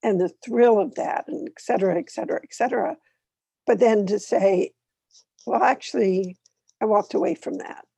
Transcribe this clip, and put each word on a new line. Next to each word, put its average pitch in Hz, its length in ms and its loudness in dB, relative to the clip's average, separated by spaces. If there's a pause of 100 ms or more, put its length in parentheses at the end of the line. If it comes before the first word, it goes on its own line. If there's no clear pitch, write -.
and 196 180 0
the 180 80 0 (160)
thrill 233 340 4
of 165 180 -2
that, - 300 -4
and - 220 -10
et - 100 -20
cetera, 180 400 0
et - 120 -8
cetera, - 320 -6
et - 100 -20
cetera. 226 460 -4 (680)
But 233 120 2
then 220 280 4
to 202 120 -2
say, - 540 0 (760)
"Well, 254 160 0
actually, 190 720 0 (460)
I - 20 -2
walked 208 300 0
away 196 200 0
from - 200 -10
that - 320 -14 (120)